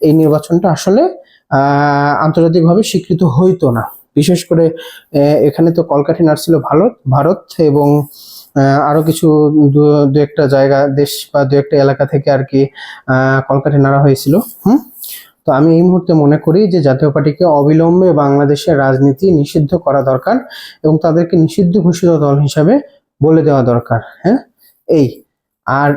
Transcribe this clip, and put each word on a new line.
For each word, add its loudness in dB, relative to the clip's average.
এই 2
নির্বাচনটা 0
আসলে, 0
আহ, 0
আন্তর্জাতিকভাবে 2
স্বীকৃত -4
হইতো 0
না। -2
বিশেষ 0
করে, 0
আহ, -8
এখানে 0
তো -2
কলকাঠি -2
নাড়ছিল 0
ভারত, 0
ভারত 0
এবং, 0
আহ, 0
আরো 0
কিছু -2
দু, 2
দু 0
একটা -2
জায়গা, 0
দেশ -4
বা 0
দু 0
একটা -2
এলাকা 0
থেকে -2
আর -2
কি, 0
আহ, 0
কলকাঠি 0
নাড়া 2
হয়েছিল। 0
হুম, 2
তো 0
আমি 2
এই 4
মুহূর্তে 0
মনে 2
করি 0
যে 0
জাতীয় 0
পার্টিকে -2
অবিলম্বে 2
বাংলাদেশের 0
রাজনীতি 0
নিষিদ্ধ -2
করা -2
দরকার -2
এবং 0
তাদেরকে -2
নিষিদ্ধ 0
ঘোষিত 0
দল 0
হিসাবে 0
বলে 2
দেওয়া 0
দরকার। -2
হ্যাঁ, 0
এই, -2
আর -2